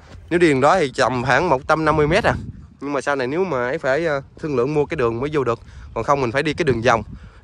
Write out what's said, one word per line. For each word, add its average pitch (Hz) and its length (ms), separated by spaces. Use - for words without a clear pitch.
Nếu 170 80
đi 175 100
đường 135 120
đó 160 180
thì 139 180
tầm 123 280
khoảng 135 240
một 135 200
trăm 156 160
năm 156 120
mươi 151 100
mét 185 180
à. 135 100
Nhưng 143 120
mà 139 80
sau 143 160
này 131 100
nếu 156 180
mà 127 240
ấy 143 100
phải, 143 280
à, 143 140
thương 151 180
lượng 131 180
mua 147 120
cái 165 100
đường 117 240
mới 143 120
vô 147 120
được. 117 160
Còn 113 100
không 143 160
mình 120 120
phải 139 100
đi 151 120
cái 175 100
đường 120 180
vòng. 117 200